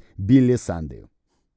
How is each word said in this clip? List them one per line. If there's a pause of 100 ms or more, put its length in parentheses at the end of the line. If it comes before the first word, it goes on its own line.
(160)
Билли
Сандею (460)